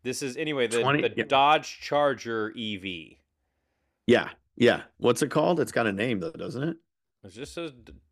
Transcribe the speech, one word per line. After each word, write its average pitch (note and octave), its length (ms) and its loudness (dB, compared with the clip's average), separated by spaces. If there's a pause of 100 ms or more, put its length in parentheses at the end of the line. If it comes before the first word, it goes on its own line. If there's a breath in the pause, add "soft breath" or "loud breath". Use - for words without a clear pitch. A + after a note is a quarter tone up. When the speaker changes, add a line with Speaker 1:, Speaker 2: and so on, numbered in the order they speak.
Speaker 1:
This B2 200 -6
is, C3 140 -6
anyway, D3+ 300 0
the, A#2 140 0
Speaker 2:
twenty, C#3 200 2
Speaker 1:
the A2+ 140 0
Speaker 2:
yeah. A#2 100 0
Speaker 1:
Dodge C#3+ 540 2
Charger A#2 760 -2
E G#2+ 220 -6
V. F2 420 -12 (880)
Speaker 2:
Yeah, A2+ 220 4 (260)
yeah. A#2 280 4 (140)
What's A#2+ 240 2
it C#3+ 80 0
called? E3 300 2
It's B2 120 -2
got A#2+ 140 0
a G#2 60 0
name, G#2 280 -2
though, - 120 -6
doesn't F#2 320 -8
it? E3 140 -6 (460)
Speaker 1:
It G2+ 100 -20
just B2 200 -14
says E3+ 180 -10
D-, A#2+ 220 -20 (180)